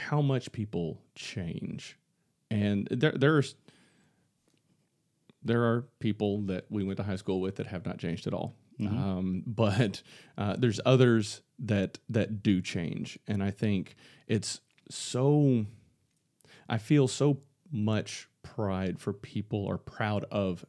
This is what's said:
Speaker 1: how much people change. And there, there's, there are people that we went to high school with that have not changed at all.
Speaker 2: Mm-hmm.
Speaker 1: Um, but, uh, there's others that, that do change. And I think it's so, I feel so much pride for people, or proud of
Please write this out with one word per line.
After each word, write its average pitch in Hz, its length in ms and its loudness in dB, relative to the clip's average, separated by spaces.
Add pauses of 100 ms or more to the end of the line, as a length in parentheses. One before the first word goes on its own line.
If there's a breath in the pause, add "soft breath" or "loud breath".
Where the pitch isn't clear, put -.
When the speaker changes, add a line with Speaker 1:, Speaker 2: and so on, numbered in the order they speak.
Speaker 1:
how 147 140 0
much 135 300 -2
people 87 500 -6 (140)
change. - 840 -10 (500)
And 101 400 0
there, 147 220 2
there's, 143 460 4 (1900 soft breath)
there 120 220 2
are 117 180 2 (160)
people 104 440 -2
that 92 280 -4
we 104 140 -2
went 98 140 -4
to 101 40 -4
high 98 140 -4
school 92 240 -2
with 95 160 -2
that 98 100 -6
have 90 180 -8
not 90 140 -6
changed 85 280 -6
at - 80 -2
all. - 200 -6 (260)
Speaker 2:
Mm-hmm. 104 160 -2
Speaker 1:
Um, 92 500 -2
but, 104 560 2 (360 loud breath)
uh, 101 180 -2
there's 117 300 0
others 120 560 6 (180)
that, 101 380 0 (100)
that 104 340 0
do 98 180 4
change. - 640 -6
And 101 160 -2
I 98 80 0
think 101 440 -2 (320 loud breath)
it's - 340 -2 (300)
so, 135 760 2 (1000 loud breath)
I 117 100 0
feel 143 300 4
so 139 320 2 (300)
much 107 580 -2 (140)
pride 95 560 -4
for - 140 -4
people, 101 520 -6
or 95 140 -4
proud 104 520 -4
of 95 380 -2